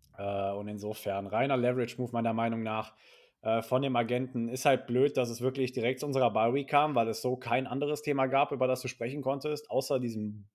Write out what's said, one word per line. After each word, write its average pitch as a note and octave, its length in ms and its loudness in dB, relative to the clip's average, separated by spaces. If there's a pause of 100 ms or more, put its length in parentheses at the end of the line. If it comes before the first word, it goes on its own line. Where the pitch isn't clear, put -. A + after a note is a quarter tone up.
(160)
Äh, G2 360 -2
und G#2 160 -6
insofern G2+ 580 -4
reiner B2+ 300 0
Leverage-Move B2 560 0
meiner A#2 200 0
Meinung A2+ 300 0
nach, A2 320 -4 (480)
äh, A2+ 200 2
von C3 200 2
dem C3 140 0
Agenten. B2 520 0
Ist B2+ 160 -6
halt C3 220 4
blöd, C3+ 300 4
dass B2 140 2
es A#2 100 -8
wirklich C3 320 0
direkt B2 280 0
zu D3+ 60 -4
unserer C3 260 4
Bye-Week A#2+ 360 2
kam, D3 260 4
weil A#2 140 4
es G#2+ 140 -4
so B2+ 140 0
kein B2 300 0
anderes C#3+ 360 -2
Thema C#3 240 0
gab, C#3 260 2
über B2+ 140 2
das B2+ 160 0
du A#2+ 60 -6
sprechen C3 340 -6
konntest, C#3 480 -4
außer C3 300 0
diesem G#2+ 540 -4